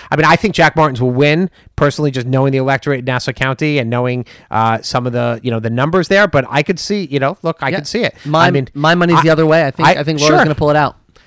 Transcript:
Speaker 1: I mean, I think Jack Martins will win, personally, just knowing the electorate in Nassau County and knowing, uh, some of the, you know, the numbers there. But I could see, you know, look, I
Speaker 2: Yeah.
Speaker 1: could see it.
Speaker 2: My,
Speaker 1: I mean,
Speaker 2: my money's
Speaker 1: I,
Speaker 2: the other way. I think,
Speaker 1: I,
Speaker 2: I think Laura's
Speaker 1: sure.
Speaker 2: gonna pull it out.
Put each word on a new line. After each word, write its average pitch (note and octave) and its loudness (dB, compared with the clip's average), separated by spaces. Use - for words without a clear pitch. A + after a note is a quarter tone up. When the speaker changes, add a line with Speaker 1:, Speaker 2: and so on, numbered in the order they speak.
Speaker 1:
I - -4
mean, D3+ 2
I D#3+ 6
think F3+ 0
Jack D#3 2
Martins C#3+ 0
will B2+ 0
win, D3 2
personally, D3 0
just B2+ -6
knowing C3+ 0
the C3+ 0
electorate C3+ -2
in B2 -12
Nassau B2+ -4
County C#3 -2
and A2+ -2
knowing, B2 -2
uh, A2+ 0
some B2+ -4
of A#2+ -6
the, A#2+ -2
you B2 -6
know, A2+ -2
the A2+ -4
numbers D#3 0
there. G3 4
But C#3+ 0
I C#3 -2
could E3 -4
see, G3+ -4
you C#3 -4
know, C#3 -2
look, E3 -4
I C3+ -2
Speaker 2:
Yeah. F3+ -4
Speaker 1:
could D3 -8
see A#3 -4
it. - -4
Speaker 2:
My, D#3 2
Speaker 1:
I D#3+ 2
mean, C3+ 0
Speaker 2:
my D#3 2
money's F3 2
Speaker 1:
I, D#3+ 4
Speaker 2:
the D#3+ 2
other D#3+ 2
way. D#3+ 2
I C3+ -4
think, - 0
Speaker 1:
I, F3 6
Speaker 2:
I D3 -4
think D3+ -4
Laura's D3+ 4
Speaker 1:
sure. C4+ 4
Speaker 2:
gonna D3+ 0
pull D3 0
it D3 2
out. D3 0